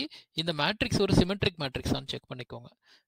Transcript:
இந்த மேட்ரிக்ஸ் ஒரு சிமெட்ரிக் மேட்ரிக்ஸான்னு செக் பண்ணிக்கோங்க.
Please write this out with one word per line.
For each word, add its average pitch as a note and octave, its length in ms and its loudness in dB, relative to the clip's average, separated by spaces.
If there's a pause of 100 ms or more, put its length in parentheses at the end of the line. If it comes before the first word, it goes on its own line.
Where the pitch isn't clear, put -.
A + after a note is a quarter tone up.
(340)
இந்த E3 200 -2
மேட்ரிக்ஸ் F3+ 480 0
ஒரு F#3+ 140 4
சிமெட்ரிக் F#3+ 440 4
மேட்ரிக்ஸான்னு C3+ 520 -4
செக் - 180 -10
பண்ணிக்கோங்க. B2 400 -12 (380)